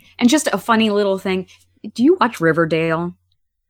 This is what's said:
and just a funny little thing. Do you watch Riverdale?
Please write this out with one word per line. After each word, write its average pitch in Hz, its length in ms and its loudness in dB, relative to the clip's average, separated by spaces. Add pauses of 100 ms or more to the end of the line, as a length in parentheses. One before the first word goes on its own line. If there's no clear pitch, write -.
(200)
and 233 100 2
just 294 220 0
a 202 60 0
funny 220 320 0
little 202 280 0
thing. 185 300 -4 (460)
Do 233 100 -2
you 349 160 4
watch - 220 -2
Riverdale? 165 760 0 (540)